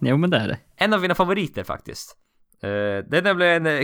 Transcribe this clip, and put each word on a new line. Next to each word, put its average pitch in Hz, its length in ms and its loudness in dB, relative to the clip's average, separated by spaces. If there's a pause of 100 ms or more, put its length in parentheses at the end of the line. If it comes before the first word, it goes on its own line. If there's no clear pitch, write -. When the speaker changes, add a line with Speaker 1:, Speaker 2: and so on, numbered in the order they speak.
Speaker 1:
jo, 131 160 2
men 175 140 2
det 165 80 2
är 107 100 -2
det. - 100 -4 (180)
Speaker 2:
En 208 160 2
av 202 80 2
mina 180 140 0
favoriter 180 500 -2
faktiskt. - 520 -12 (460)
Eh, 101 60 -6
det 101 500 -2
är 180 40 0
nämligen, 175 440 2
eh, 147 180 0